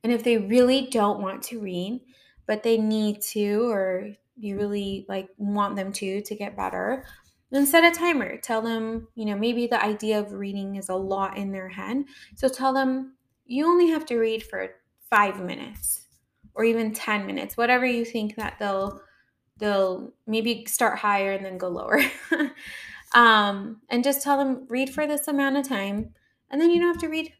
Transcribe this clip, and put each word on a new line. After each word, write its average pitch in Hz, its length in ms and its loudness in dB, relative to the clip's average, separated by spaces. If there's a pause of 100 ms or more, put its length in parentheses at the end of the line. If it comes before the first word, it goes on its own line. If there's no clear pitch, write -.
And 233 100 2
if 233 100 0
they 233 140 4
really 247 540 4
don't 208 280 2
want 190 260 -6
to 233 140 -10
read, 196 420 -6 (440)
but 214 160 -2
they 226 160 4
need 214 440 0
to, 208 480 0
or 190 420 -2 (260)
you 202 200 -6
really, 202 500 -4
like, 190 300 -6
want 202 400 0
them 196 160 -6
to, 196 280 -6
to 208 140 -10
get 202 220 -10
better, 190 480 -4 (460)
then 277 140 4
set 330 200 6
a 339 120 6
timer. 311 380 0
Tell 226 260 -4
them, 226 540 -4
you 226 80 -8
know, 208 140 -2
maybe 233 280 0
the 233 160 0
idea 214 380 0
of 202 140 -6
reading 196 420 -8
is 190 140 -10
a 185 60 -2
lot 196 420 -2
in 196 160 -4
their 190 160 -10
head. 196 340 -4 (320)
So 262 140 2
tell 262 240 0
them, 262 420 0 (300)
"You 269 200 -2
only 349 220 6
have 311 200 0
to 240 100 -2
read 226 260 0
for 190 280 -8 (380)
five 196 320 4
minutes - 600 -8 (520)
or 226 120 2
even 226 280 2
ten 208 320 -4
minutes," - 300 -6
whatever 247 300 2
you 233 180 0
think 214 320 -4
that - 240 -8
they'll, 196 400 -2 (600)
they'll 196 520 0 (160)
maybe 226 380 -2
start - 340 0
higher 196 320 0
and 196 140 -4
then 185 120 -10
go 185 120 -4
lower. 175 320 2 (280)
<laughs> 294 220 0 (640)
Um, 214 720 6
and 240 140 2
just 277 200 2
tell 285 140 2
them, 269 300 0
"Read 262 220 -2
for 302 160 -2
this 294 240 -4
amount 277 260 2
of 269 140 0
time, 202 440 -4 (360)
and 277 100 -2
then 339 120 6
you 339 80 6
don't 349 140 4
have 339 80 -4
to 330 60 -2
read 320 320 -4